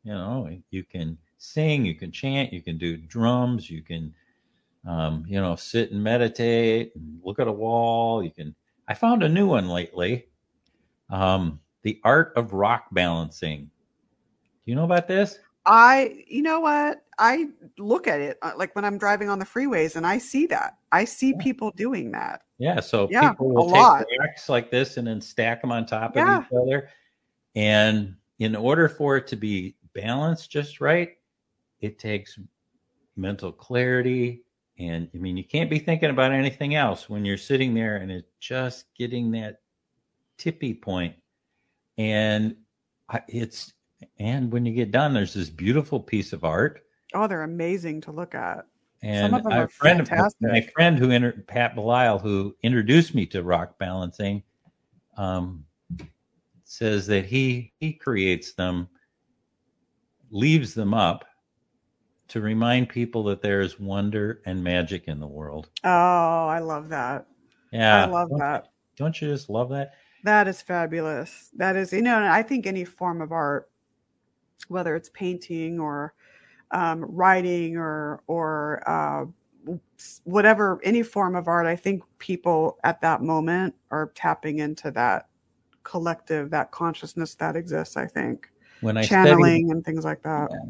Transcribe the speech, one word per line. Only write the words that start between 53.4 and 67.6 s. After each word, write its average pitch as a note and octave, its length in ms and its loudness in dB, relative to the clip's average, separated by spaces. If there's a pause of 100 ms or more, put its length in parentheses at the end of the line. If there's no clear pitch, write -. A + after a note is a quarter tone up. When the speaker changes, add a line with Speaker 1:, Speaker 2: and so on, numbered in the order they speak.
Speaker 1:
rock F2 360 -2
balancing, F#2+ 640 -6 (760)
um, F2+ 480 -6 (960)
says G#2 440 -2
that G2 180 2
he, B2 520 -2
he D#3 140 -4
creates F#2+ 600 -2
them, F2+ 340 -4 (1400)
leaves C3+ 440 2
them G#2+ 200 -2
up F2+ 300 0 (1040)
to A2+ 120 -6
remind A#2 480 2
people A#2 360 -4
that G2+ 180 -2
there G2+ 180 2
is F#2 180 -2
wonder G#2 680 -4
and F#2 160 -4
magic F2+ 460 -2
in D2+ 120 -8
the D2+ 60 -12
world. D2+ 420 -12 (160)
Speaker 2:
Oh, E3+ 640 2
I D#3+ 140 -2
love D#3 280 -8
that. C3+ 380 -6 (460)